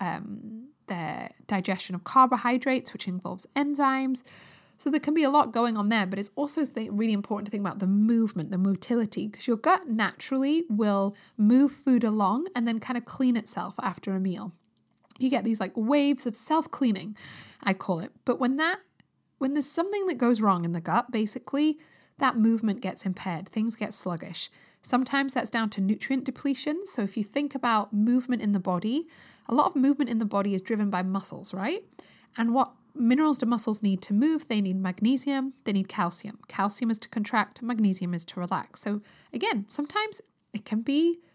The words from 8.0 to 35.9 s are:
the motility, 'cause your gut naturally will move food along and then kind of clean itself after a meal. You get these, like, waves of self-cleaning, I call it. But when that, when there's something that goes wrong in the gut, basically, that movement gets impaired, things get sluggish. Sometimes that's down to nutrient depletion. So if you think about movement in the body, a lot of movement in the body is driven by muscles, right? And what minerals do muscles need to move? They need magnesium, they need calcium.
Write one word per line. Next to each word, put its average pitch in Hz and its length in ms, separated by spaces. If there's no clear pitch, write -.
the 185 60
motility, 208 720
'cause - 180
your 240 80
gut 339 320
naturally 269 800
will 202 460
move 254 340
food 254 320
along 214 500
and 233 140
then 226 140
kind 247 160
of 240 80
clean 254 320
itself 196 440
after 196 320
a 190 60
meal. 190 320
You 254 120
get 254 160
these, 226 160
like, 214 160
waves 285 500
of 214 80
self-cleaning, 220 800
I 196 100
call 185 260
it. 196 120
But 240 120
when 262 200
that, 339 240
when 269 160
there's 294 120
something 392 420
that 262 100
goes 240 240
wrong 185 240
in 170 80
the 170 80
gut, 175 280
basically, 277 720
that 262 180
movement 220 460
gets - 240
impaired, 180 420
things 220 300
get - 160
sluggish. - 580
Sometimes 269 520
that's 254 160
down 226 200
to 202 120
nutrient 214 440
depletion. 294 600
So - 160
if 202 140
you 220 80
think 285 320
about 233 380
movement 240 480
in 208 100
the 202 80
body, 214 480
a 233 80
lot 302 120
of - 100
movement 269 320
in 233 80
the 220 80
body 202 280
is 185 80
driven 208 280
by 185 120
muscles, 190 520
right? 262 300
And 233 160
what 247 200
minerals 285 440
do - 80
muscles 220 360
need 190 220
to - 100
move? 302 360
They 214 100
need 190 160
magnesium, 262 760
they 226 80
need 190 160
calcium. - 520